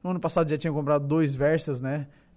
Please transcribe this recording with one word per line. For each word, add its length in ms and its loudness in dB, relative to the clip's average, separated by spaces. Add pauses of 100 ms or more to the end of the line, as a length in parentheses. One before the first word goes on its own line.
No 100 -4
ano 80 -4
passado 300 0
já 80 0
tinha 140 -2
comprado 340 0
dois 300 2
Versas, 460 0
né? 260 -4 (300)